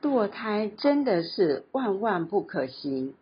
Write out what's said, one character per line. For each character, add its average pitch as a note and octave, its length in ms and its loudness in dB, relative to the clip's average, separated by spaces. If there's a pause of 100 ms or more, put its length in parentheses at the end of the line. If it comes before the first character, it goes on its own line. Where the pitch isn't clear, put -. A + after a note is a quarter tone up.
堕 B3+ 260 2
胎 G#3+ 400 -4 (120)
真 C#4+ 240 4
的 G3 180 2
是 E3 500 2
万 F#3+ 300 -2
万 F#3+ 240 0
不 F#3+ 160 0
可 C#3 240 -4
行 C3+ 560 -6